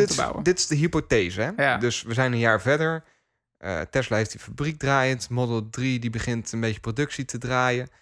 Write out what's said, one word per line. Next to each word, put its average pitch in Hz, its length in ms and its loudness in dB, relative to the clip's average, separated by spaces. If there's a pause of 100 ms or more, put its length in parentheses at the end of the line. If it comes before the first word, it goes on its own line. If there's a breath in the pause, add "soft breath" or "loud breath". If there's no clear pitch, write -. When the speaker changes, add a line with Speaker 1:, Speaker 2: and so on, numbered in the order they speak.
Speaker 1:
om - 60 -2
te - 40 0
Speaker 2:
is, - 60 -
Speaker 1:
bouwen. - 180 -6
Speaker 2:
dit 180 160 2
is - 80 0
de 156 80 0
hypothese, 123 680 2
hè? 147 220 0
Speaker 1:
Ja. 127 140 2
Speaker 2:
Dus 117 240 0
we 113 120 -6
zijn 127 180 2
een 117 80 0
jaar 113 220 4
verder. 160 420 2 (540)
Eh, 87 240 -4
Tesla 120 360 -2
heeft 110 140 0
die - 80 -12
fabriek 151 400 -6
draaiend, 131 500 2
Model 117 400 0
drie 127 300 -2
die 117 100 -4
begint 117 420 -4
een 113 80 -4
beetje 113 200 -2
productie 135 460 -4
te - 120 -10
draaien. 127 500 0 (140)